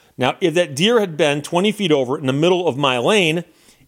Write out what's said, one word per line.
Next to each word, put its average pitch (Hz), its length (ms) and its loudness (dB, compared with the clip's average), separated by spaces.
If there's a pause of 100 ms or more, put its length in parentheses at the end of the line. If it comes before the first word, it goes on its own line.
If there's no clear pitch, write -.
(160)
Now, 127 240 0
if 165 140 0
that 160 220 -2
deer 214 240 2
had 170 160 -4
been 147 240 0
twenty 185 320 0
feet 196 180 -2
over 139 280 0
in 143 80 -6
the 131 80 0
middle 175 340 2
of 127 80 -4
my 135 220 0
lane, 170 460 0 (440)